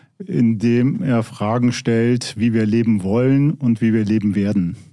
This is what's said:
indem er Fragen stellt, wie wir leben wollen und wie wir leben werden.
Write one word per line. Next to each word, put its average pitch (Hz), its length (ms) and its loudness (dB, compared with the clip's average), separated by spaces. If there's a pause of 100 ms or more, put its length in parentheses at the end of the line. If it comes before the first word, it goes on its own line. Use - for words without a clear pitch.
(180)
indem 120 840 0
er 120 200 0
Fragen 117 500 -2
stellt, 120 640 -2
wie 113 160 0
wir 110 140 2
leben 107 360 2
wollen 131 500 2
und 117 280 -2
wie 113 140 2
wir 110 100 0
leben 104 300 0
werden. 101 420 -2 (160)